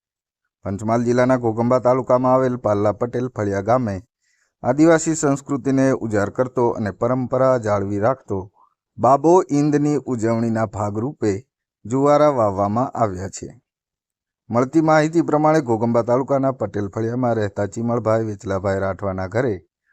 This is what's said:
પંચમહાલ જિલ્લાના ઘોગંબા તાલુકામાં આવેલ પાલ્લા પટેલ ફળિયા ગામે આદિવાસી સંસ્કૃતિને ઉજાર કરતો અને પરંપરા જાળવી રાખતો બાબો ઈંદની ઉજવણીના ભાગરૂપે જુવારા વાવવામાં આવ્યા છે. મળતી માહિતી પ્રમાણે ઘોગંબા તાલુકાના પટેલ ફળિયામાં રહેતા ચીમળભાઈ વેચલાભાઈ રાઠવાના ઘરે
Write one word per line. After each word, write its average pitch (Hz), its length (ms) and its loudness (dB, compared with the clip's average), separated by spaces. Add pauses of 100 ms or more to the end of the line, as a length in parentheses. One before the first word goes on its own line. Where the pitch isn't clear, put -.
(640)
પંચમહાલ 107 420 -2
જિલ્લાના 123 320 2
ઘોગંબા 120 420 0
તાલુકામાં 127 560 2
આવેલ 131 220 0
પાલ્લા 104 360 0
પટેલ 120 360 -4
ફળિયા 101 320 -4
ગામે 104 420 0 (600)
આદિવાસી 160 520 2
સંસ્કૃતિને 135 760 0
ઉજાર 104 400 -2
કરતો 123 380 0
અને 104 220 -4
પરંપરા 127 680 0
જાળવી 104 400 -2
રાખતો 104 540 -4 (460)
બાબો 139 520 4
ઈંદની 147 460 0
ઉજવણીના 113 680 -2
ભાગરૂપે 104 800 -4 (380)
જુવારા 143 440 4
વાવવામાં 107 580 0
આવ્યા 98 420 -4
છે. - 320 -16 (880)
મળતી 131 300 0
માહિતી 156 420 2
પ્રમાણે 151 380 2
ઘોગંબા 117 420 0
તાલુકાના 135 500 0
પટેલ 101 360 -4
ફળિયામાં 117 460 -2
રહેતા 104 320 -2
ચીમળભાઈ 113 580 -2
વેચલાભાઈ 98 540 -4
રાઠવાના 95 480 -4
ઘરે 107 380 -4 (280)